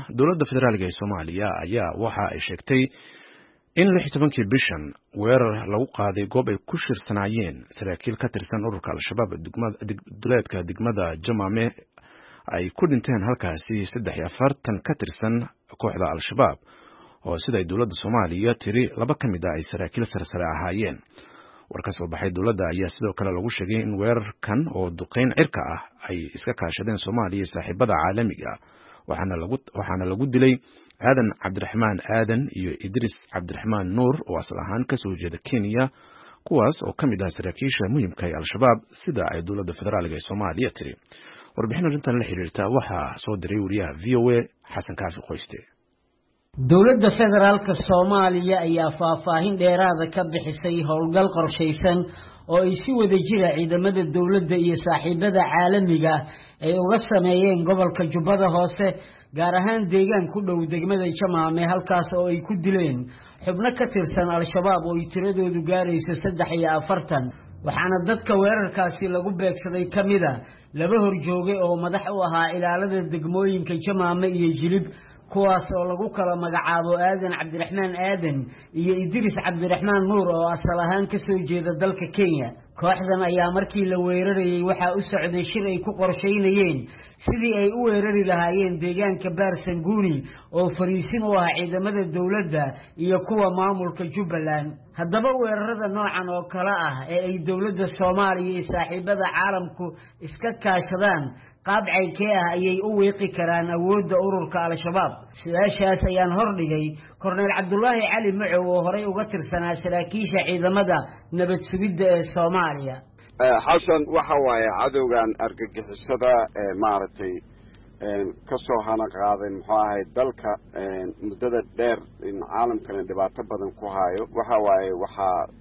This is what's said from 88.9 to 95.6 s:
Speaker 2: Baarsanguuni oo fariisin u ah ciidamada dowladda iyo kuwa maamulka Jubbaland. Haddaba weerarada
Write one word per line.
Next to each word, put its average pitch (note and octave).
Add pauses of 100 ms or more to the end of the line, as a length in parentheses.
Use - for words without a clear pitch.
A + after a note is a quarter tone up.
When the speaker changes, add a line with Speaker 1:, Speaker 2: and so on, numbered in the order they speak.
Speaker 2:
Baarsanguuni F3+ (300)
oo F3+
fariisin F#3
u G#3
ah F3
ciidamada F#3
dowladda F3 (280)
iyo F3+
kuwa G3
maamulka F#3
Jubbaland. D#3 (200)
Haddaba G3
weerarada G#3+